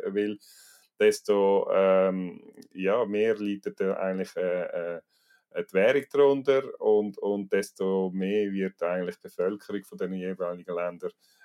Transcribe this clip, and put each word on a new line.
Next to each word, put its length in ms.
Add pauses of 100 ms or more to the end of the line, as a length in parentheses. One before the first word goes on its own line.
(140)
will, 260 (600)
desto, 720
ähm, 800 (200)
ja, 320
mehr 320
leidet 420
dann 140
eigentlich, 420
äh, 640
äh, 40 (540)
die 180
Währung 380
darunter 720
und, 380
und 320
desto 600
mehr 400
wird 300
eigentlich 360
die 100
Bevölkerung 560
von 160
den 140
jeweiligen 640
Ländern, 360 (340)